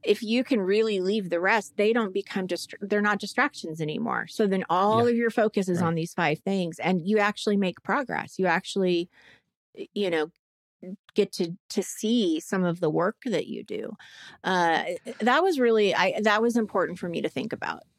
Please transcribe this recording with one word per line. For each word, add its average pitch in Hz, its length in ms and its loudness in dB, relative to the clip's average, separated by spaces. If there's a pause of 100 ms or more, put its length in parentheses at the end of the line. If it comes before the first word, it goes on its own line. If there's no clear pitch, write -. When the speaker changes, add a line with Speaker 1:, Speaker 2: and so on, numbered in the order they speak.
Speaker 1:
If 208 160 2
you 233 220 2
can 233 180 2
really 208 380 2
leave 185 320 0
the 170 80 0
rest, 196 380 0
they 214 160 2
don't 220 200 0
become 190 360 -4
dist-, - 320 -6
they're 208 200 0
not 208 200 0
distractions 196 600 -4
anymore. 151 480 -4
So 208 200 0
then 190 200 0
all 208 360 4
Speaker 2:
Yeah. 240 80 4
Speaker 1:
of 233 40 0
your 233 140 0
focus 214 380 0
is 175 120 2
Speaker 2:
Right. 175 60 2
Speaker 1:
on 165 80 0
these 165 180 -4
five 160 280 0
things, 185 400 -2
and 170 260 0
you 214 120 2
actually 208 380 0
make 190 280 -2
progress. - 520 -4
You 185 100 0
actually, 180 640 0 (680)
y-, - 160 -12
you 202 160 -2
know, 160 220 -2 (840)
get 196 200 2
to, 175 220 -4 (140)
to 190 140 -2
see 214 560 0
some 190 240 -2
of 175 160 0
the 160 100 6
work 165 360 0
that 196 200 -2
you 117 160 -8
do. - 300 -8 (500)
Uh, 170 400 2 (380)
that 247 240 4
was 339 160 2
really, 220 340 4
I, 185 280 2
that 214 200 4
was 233 140 2
important 185 420 0
for 180 100 -8
me 165 140 -6
to 160 60 -2
think - 240 -6
about - 320 -8 (140)